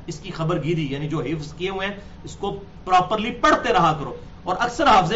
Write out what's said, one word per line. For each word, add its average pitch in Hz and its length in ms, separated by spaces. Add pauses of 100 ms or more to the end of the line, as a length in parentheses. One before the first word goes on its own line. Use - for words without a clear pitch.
اس 160 120
کی 190 120
خبر 160 320
گیری، 156 280
یعنی 147 180
جو 156 120
حفظ 147 340
کیے 185 160
ہوئے 190 160
ہیں 202 80 (300)
اس - 120
کو 196 240 (240)
پراپرلی 185 460
پڑھتے 269 420
رہا 170 280
کرو۔ 117 140 (280)
اور 180 160
اکثر 240 280
حافظ 190 300